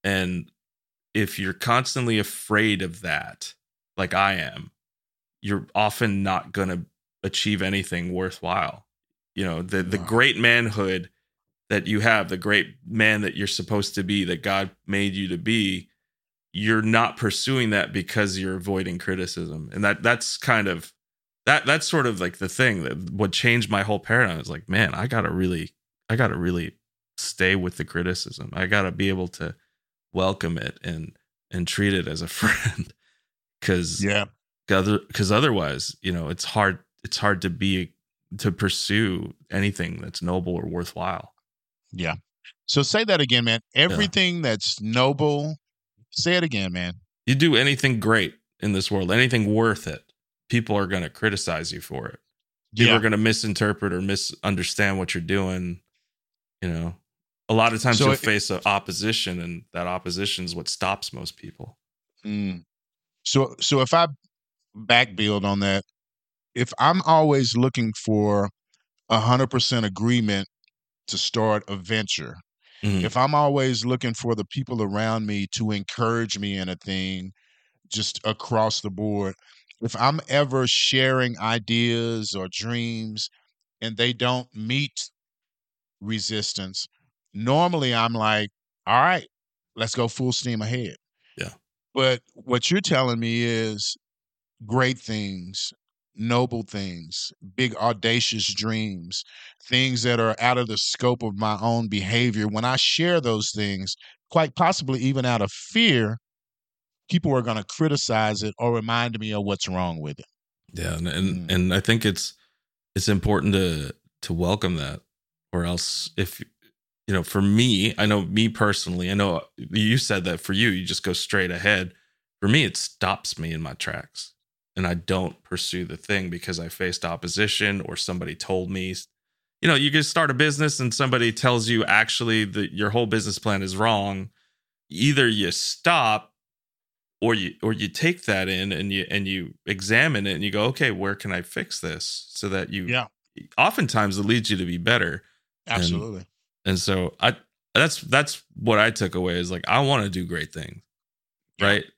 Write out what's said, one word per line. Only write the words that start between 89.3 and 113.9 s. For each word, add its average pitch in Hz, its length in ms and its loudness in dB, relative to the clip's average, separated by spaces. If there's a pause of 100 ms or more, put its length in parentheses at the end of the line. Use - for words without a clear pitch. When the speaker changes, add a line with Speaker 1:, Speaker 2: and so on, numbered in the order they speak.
Speaker 2:
let's 113 200 -4
go 120 120 2
full 127 240 -2
steam 120 300 -4
ahead." 113 360 -6 (380)
Speaker 1:
Yeah. - 180 -10 (420)
Speaker 2:
But 131 260 2 (140)
what 123 340 0
you're 190 120 4
telling 131 380 2
me 117 220 0
is 113 560 -2 (720)
great 127 320 2
things, 98 720 -6 (440)
noble 120 480 0
things, 90 680 -8 (240)
big 127 200 0
audacious 113 800 0
dreams, 104 680 -6 (400)
things 127 400 2
that 120 160 2
are 113 200 2
out 123 180 4
of 120 100 0
the 107 100 -4
scope 123 440 0
of 107 160 -4
my 107 240 0
own 117 260 0
behavior. 107 600 0
When 110 180 -2
I 127 100 2
share 165 460 2
those 110 300 -2
things, 101 440 -4 (360)
quite 156 240 0
possibly 135 440 0
even 131 260 0
out 120 180 2
of 98 80 -4
fear, 123 680 0 (920)
people 160 260 2
are 123 80 2
gonna 110 200 -2
criticize 110 800 0
it 107 160 -4
or 120 160 2
remind 117 460 0
me 107 120 -4
of 104 120 -2
what's 101 240 -2
wrong 90 340 -2
with 76 180 -8
it. - 60 -20 (480)
Speaker 1:
Yeah, 85 240 -4
and, 85 100 -4
and, 90 420 -2
Speaker 2:
Mm. 92 60 2
Speaker 1:
and 90 180 4
I 98 60 4
think 113 240 2
it's, 101 300 0 (600)
it's 95 120 0
important 98 460 2
to, 82 400 0 (300)